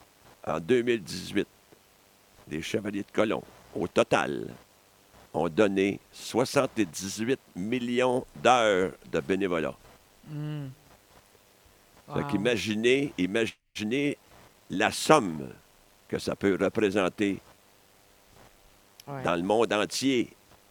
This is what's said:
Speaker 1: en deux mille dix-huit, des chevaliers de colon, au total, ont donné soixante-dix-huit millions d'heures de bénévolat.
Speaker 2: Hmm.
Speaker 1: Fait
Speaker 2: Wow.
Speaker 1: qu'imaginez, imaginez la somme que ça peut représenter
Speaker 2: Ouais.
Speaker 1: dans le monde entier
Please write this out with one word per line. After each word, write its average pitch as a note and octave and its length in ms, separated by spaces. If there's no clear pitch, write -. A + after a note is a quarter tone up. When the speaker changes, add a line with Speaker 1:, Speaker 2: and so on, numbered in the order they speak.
Speaker 1:
en D#2+ 140
deux A#2 220
mille A#2 220
dix-huit, F2+ 440
des D#2 140
chevaliers G#2 420
de - 100
colon, G2+ 300
au F2+ 120
total, C#2 600
ont E2+ 160
donné G2 500
soixante-dix-huit A2 1300
millions B2 720
d'heures G#2 500
de E2 80
bénévolat. E2+ 560
Speaker 2:
Hmm. D3+ 380
Speaker 1:
Fait D3 80
Speaker 2:
Wow. D3 80
Speaker 1:
qu'imaginez, A2+ 880
imaginez A2 1000
la G2 220
somme F2 580
que - 120
ça - 160
peut G2 240
représenter G2 800
Speaker 2:
Ouais. C#3 160
Speaker 1:
dans F2 120
le F2 80
monde G#2 300
entier A2+ 560